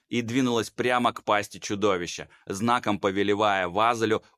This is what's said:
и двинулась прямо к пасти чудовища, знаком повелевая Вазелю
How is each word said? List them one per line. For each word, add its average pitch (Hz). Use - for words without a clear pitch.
и 120
двинулась 117
прямо 120
к -
пасти 104
чудовища, 92
знаком 110
повелевая 101
Вазелю 110